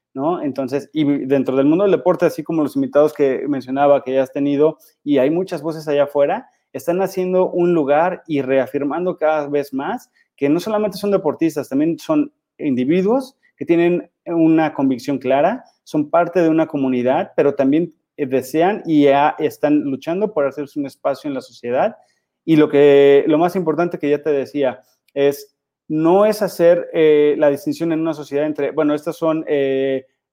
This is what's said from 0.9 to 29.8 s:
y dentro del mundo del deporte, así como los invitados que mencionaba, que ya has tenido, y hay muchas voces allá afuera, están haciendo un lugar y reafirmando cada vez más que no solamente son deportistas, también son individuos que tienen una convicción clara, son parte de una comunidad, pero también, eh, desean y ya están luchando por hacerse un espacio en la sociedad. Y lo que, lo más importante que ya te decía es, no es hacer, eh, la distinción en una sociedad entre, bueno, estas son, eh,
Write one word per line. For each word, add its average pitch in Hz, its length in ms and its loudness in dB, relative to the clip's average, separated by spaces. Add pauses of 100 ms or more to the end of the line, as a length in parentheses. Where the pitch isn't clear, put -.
y 156 100 -2 (220)
dentro 131 320 0
del 135 80 2
mundo 165 180 2
del 196 80 2
deporte, 175 340 2
así 160 160 -2
como 160 220 -4
los 139 140 -6
invitados 143 360 2
que 135 360 -2
mencionaba, 135 520 2
que 131 120 -6
ya 135 100 2
has 131 80 -8
tenido, 143 460 0 (260)
y 143 140 0
hay 127 120 2
muchas 175 320 -4
voces 156 280 -8
allá 143 160 0
afuera, 147 420 -2 (240)
están 170 300 -4
haciendo 185 480 -2
un 175 240 0
lugar 160 540 0
y 147 140 -2
reafirmando 143 760 -2
cada 151 320 -2
vez 143 240 -4
más 156 360 -8 (280)
que 143 100 -2
no 156 120 2
solamente 208 380 -4
son 202 140 -4
deportistas, 151 560 -2
también 151 320 -2
son 151 320 -2 (260)
individuos 170 760 -2 (220)
que - 80 -12
tienen 170 440 0 (160)
una 160 480 2
convicción 135 440 -2
clara, 139 480 0 (180)
son 147 260 -4
parte 170 320 0
de 165 80 4
una 160 180 0
comunidad, 135 680 -2
pero 143 200 0
también, 151 380 0 (220)
eh, 143 100 -6
desean 160 600 -2
y 156 180 2
ya 143 360 4
están 147 400 0
luchando 160 540 -4
por 143 120 0
hacerse 139 340 -8
un 143 60 -6
espacio 135 420 -6
en 143 60 -6
la 127 80 -8
sociedad. 131 560 -4 (480)
Y 165 100 2
lo 151 140 6
que, 139 580 6
lo 151 100 2
más 175 180 0
importante 170 420 -2
que 147 120 -4
ya 147 120 0
te 156 100 -2
decía 135 500 -4 (320)
es, 143 440 -2 (300)
no 165 380 2
es 214 160 -2
hacer, 170 520 2
eh, 147 440 4
la 151 120 4
distinción 151 420 -4
en 160 100 -2
una 160 120 -2
sociedad 143 320 -6
entre, 147 260 -4
bueno, 151 220 0
estas 151 240 -6
son, 160 300 -2
eh, 135 580 -2 (280)